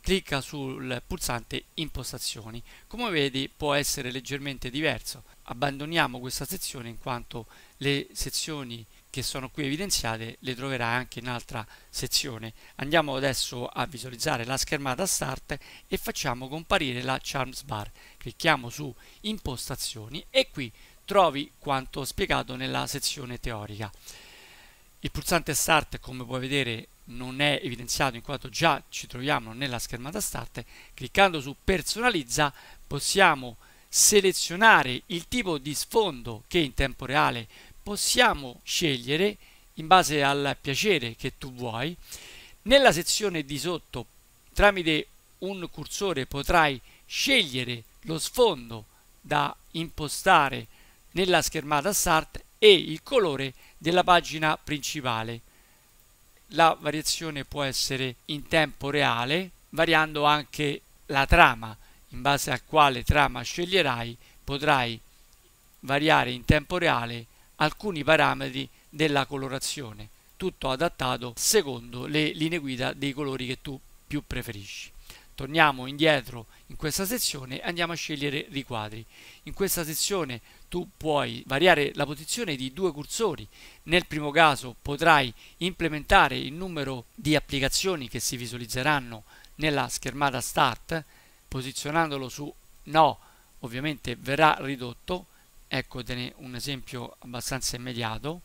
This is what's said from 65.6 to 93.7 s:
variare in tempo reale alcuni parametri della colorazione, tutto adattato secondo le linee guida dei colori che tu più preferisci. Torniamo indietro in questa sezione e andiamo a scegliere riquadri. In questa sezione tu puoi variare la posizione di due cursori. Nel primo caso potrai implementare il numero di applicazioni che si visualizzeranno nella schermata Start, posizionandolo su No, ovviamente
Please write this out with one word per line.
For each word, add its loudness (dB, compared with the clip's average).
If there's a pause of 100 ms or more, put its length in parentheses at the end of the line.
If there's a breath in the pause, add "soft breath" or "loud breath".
variare 4
in -8
tempo 2
reale 0 (320 soft breath)
alcuni -2
parametri 2 (180 soft breath)
della 2
colorazione, -8 (260 soft breath)
tutto -4
adattato -2
secondo 2
le 2
linee -2
guida -4
dei -4
colori -4
che -6
tu -12 (260)
più -4
preferisci. -10 (440 loud breath)
Torniamo 2
indietro 0 (200 soft breath)
in -14
questa -4
sezione -4
e -16
andiamo -2
a -4
scegliere -4
riquadri. -6 (400 loud breath)
In -12
questa 0
sezione -2 (280 soft breath)
tu -4
puoi 0
variare 4
la -2
posizione -6
di -6
due -2
cursori. -4 (380 loud breath)
Nel 2
primo -4
caso 4
potrai 0 (260 loud breath)
implementare 2
il -8
numero -8
di 0
applicazioni 0
che -6
si -4
visualizzeranno -2 (320 loud breath)
nella 0
schermata -2
Start, 0 (460 soft breath)
posizionandolo -2
su -10 (320)
No, 6 (420 soft breath)
ovviamente -6